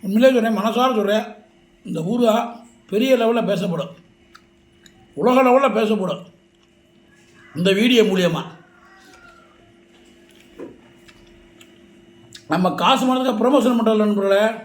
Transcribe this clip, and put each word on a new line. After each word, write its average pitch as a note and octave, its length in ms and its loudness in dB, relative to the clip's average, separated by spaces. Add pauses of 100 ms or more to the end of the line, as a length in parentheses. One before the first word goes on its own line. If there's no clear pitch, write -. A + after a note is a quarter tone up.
உண்மையிலே A3 280 4
சொன்னேன், A3+ 240 0
மனசார A3+ 380 0
சொல்றேன், G#3+ 280 -2 (640)
இந்த E3 120 -6 (100)
ஊறுகாய் A#3 400 0 (400)
பெரிய B3 300 2
லெவல்ல A3+ 280 0
பேசப்படும், F3+ 440 -4 (1300)
உலக B3+ 260 4
லெவல்ல C4 220 4 (100)
பேசப்படும் G3+ 440 -4 (1400)
இந்த F3+ 120 0 (100)
வீடியோ A#3+ 300 4
மூலியமா. F3 320 0 (4000)
நம்ம F3+ 200 0 (120)
காசு B3+ 180 2
பணத்துக்கு B3+ 400 -2
ப்ரமோஷன் B3 380 2
பண்றதில்ல G#3+ 260 2
நண்பர்களே. G3+ 380 0 (200)